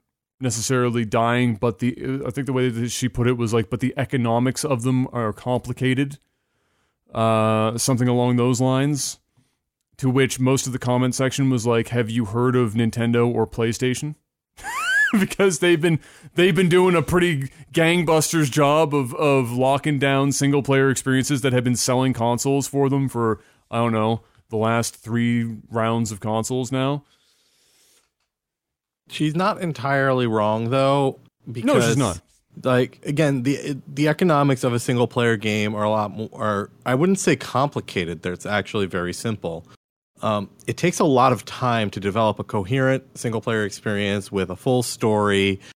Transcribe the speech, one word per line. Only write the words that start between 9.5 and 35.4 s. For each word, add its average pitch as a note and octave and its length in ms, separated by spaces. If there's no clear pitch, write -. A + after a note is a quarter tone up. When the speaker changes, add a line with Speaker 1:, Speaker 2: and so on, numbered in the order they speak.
Speaker 1:
To C3 120
which B2+ 300
most C3 300
of B2 40
the B2+ 60
comment B2+ 380
section C3+ 340
was A#2+ 160
like, A#2 220
"Have A#2+ 200
you A2+ 180
heard A#2+ 280
of A#2 200
Nintendo A#2 520
or A2+ 220
PlayStation?" B2+ 640
<laughs> - 80
Because F#3+ 420
they've F3 200
been, E3 200
they've F3+ 200
been F3+ 140
doing F3+ 260
a E3 60
pretty E3 500
gangbusters D#3+ 800
job D3 440
of, C3+ 200
of C#3 360
locking C3+ 480
down C#3 340
single C#3+ 300
player C3+ 280
experiences C3 500
that B2+ 140
have B2 100
been B2 120
selling C3 360
consoles A#2+ 560
for C#3 220
them C#3 180
for, A2+ 320
I A#2 80
don't A#2 140
know, A2 280
the A2 80
last A2+ 380
three A#2 600
rounds A2+ 420
of G2 80
consoles A2 500
now. C3+ 340
Speaker 2:
She's D3+ 260
not F#3+ 280
entirely C3+ 640
wrong, A2 420
though, C3+ 500
Speaker 1:
No, A#2+ 80
she's A#2+ 100
Speaker 2:
because, D#3 320
Speaker 1:
not. G2+ 240
Speaker 2:
like, B2 440
again, C#3+ 380
the, C#3 420
the C#3+ 220
economics C#3+ 540
of B2 120
a A#2 40
single B2 300
player A#2 300
game G#2+ 360